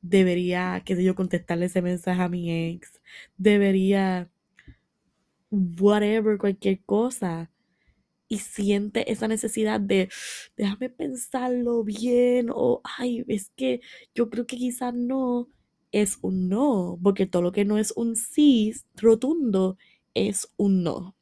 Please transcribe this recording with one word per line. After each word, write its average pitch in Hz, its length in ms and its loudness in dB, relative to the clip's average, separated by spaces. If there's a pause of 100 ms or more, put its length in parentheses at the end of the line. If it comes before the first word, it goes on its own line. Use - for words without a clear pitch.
debería, 180 800 2
qué 190 120 -2
sé 180 80 0
yo, 185 100 4
contestarle 180 520 -2
ese 180 160 -2
mensaje 180 400 -2
a 180 60 0
mi 175 220 -4 (200)
ex, - 300 -16 (360)
debería, 190 920 2 (1200)
whatever, 208 880 2
cualquier 196 460 -2
cosa. 202 680 -2 (800)
Y 214 120 -4
siente 208 720 -2
esa 220 160 -4
necesidad 220 520 -2
de, 196 280 0 (480)
"Déjame 214 340 -4
pensarlo 247 960 -4
bien", 240 680 2
o, 240 280 0 (160)
"Ay, 247 300 -4
es 214 280 -4
que 254 240 -2 (340)
yo 226 160 -2
creo 240 160 -6
que 247 120 -12
quizás 247 360 -4
no", 247 540 -2 (440)
es 208 300 0
un 185 260 -2
no, 196 540 0
porque 196 240 2
todo 175 160 0
lo 180 100 0
que 208 120 0
no 208 140 0
es 220 180 -2
un 233 200 -2
sí 233 580 4 (220)
rotundo 226 840 2 (360)
es - 420 -4
un 190 280 2
no. 175 380 -6